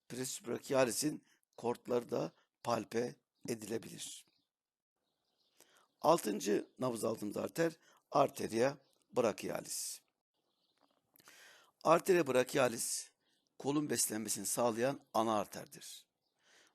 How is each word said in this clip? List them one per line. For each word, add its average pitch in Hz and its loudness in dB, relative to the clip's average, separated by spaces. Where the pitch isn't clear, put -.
plexus 127 -8
brachialis'in 127 0
kortları 120 -2
da 147 -2
palpe 117 -2
edilebilir. 113 -8
Altıncı 196 2
nabız 117 -2
aldığımız 107 -4
arter 160 -2
arteria 123 2
brachialis. - -4
Arteria 170 6
brachialis 127 0
kolun 147 0
beslenmesini 107 -2
sağlayan 120 0
ana 110 2
arterdir. - -10